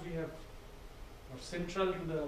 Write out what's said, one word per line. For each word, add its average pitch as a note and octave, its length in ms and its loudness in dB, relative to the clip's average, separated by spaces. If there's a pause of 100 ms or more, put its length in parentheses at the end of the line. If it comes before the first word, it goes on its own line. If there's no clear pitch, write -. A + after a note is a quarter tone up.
we E3+ 100 -2
have, D#3+ 140 2
or - 1080 -10
central F3+ 520 4
to E3+ 160 2
the D3+ 200 2